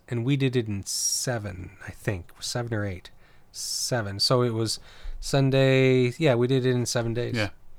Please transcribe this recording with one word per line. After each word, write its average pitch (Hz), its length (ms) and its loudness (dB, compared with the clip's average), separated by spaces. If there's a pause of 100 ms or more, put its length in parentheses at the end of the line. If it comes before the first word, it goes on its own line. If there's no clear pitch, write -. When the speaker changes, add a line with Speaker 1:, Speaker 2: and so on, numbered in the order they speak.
Speaker 1:
and 117 160 -4
we 139 120 2
did 135 180 0
it 117 140 0
in 98 180 -4
seven, 98 840 -4 (140)
I - 40 -12
think, - 480 -6
seven 117 340 -6
or 104 140 -2
eight. 92 240 -10 (420)
Seven. 101 680 -4
So 123 220 4
it 117 120 2
was 110 240 -2 (420)
Sunday, 131 1000 4
yeah, 151 160 4
we 120 120 4
did 131 180 2
it 127 60 2
in 123 160 2
seven 117 280 -2
days. 117 200 -4
Speaker 2:
Yeah. 104 160 0 (280)